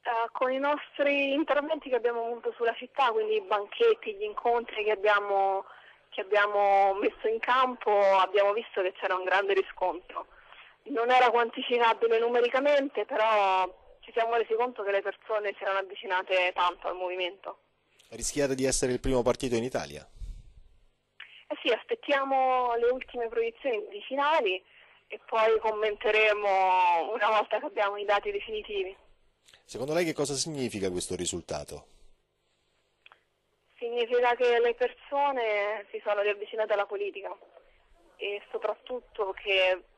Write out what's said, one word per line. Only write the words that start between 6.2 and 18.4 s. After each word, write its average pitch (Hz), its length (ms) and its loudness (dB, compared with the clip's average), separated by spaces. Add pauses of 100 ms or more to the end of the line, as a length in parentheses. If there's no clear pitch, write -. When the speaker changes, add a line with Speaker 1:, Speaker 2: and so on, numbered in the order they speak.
Speaker 1:
abbiamo 202 720 4
messo - 320 -2
in 226 140 0
campo, 254 500 2
abbiamo 196 640 4
visto 208 300 -4
che 185 100 0
c'era 185 240 -2
un 185 80 -4
grande 196 300 2
riscontro. - 720 -4 (580)
Non 233 260 -2
era 254 200 8
quantificabile 233 880 2
numericamente, 247 840 2
però 202 960 0
ci - 120 -20
siamo 233 240 0
resi 226 180 0
conto 240 300 -2
che 202 80 -2
le 196 100 0
persone 208 540 -4
si - 80 -14
erano 196 140 -2
avvicinate 185 760 -2
tanto 180 320 -2
al 175 80 -4
movimento. 185 640 -8 (520)
Speaker 2:
Rischiate 131 440 -2